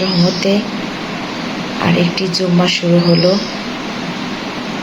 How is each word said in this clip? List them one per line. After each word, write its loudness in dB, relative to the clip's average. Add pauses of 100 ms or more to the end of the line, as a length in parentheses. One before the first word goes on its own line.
রহমতে 2 (1300)
আর 4 (100)
একটি 0 (120)
জুম্মা 4 (100)
শুরু 4 (100)
হলো। 6 (1500)